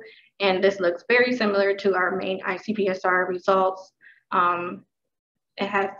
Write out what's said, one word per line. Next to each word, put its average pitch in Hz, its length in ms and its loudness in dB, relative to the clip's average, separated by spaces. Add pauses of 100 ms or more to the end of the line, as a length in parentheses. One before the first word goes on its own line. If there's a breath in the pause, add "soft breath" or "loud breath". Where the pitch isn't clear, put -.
(400 loud breath)
and 190 240 2
this 190 160 2
looks 175 280 -2
very 247 300 2
similar 202 380 2
to 196 180 0
our 180 220 0
main 190 280 -6
I 185 140 -6
C 208 160 -6
P 190 160 0
S 185 160 -2
R 185 220 2
results. 185 640 0 (400 soft breath)
Um, 175 540 -2 (720)
it 196 100 -4
has 196 320 -2